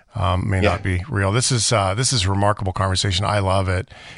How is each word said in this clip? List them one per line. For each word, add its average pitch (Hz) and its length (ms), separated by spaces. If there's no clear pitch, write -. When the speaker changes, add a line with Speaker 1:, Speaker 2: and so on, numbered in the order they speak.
Speaker 1:
um, 90 360
may 98 120
Speaker 2:
Yeah. 104 100
Speaker 1:
not 90 120
be 92 240
real. 98 240
This 123 220
is, 113 180
uh, 98 220
this 123 180
is 107 140
a 95 40
remarkable 101 440
conversation. 95 500
I 101 160
love 95 300
it. 92 200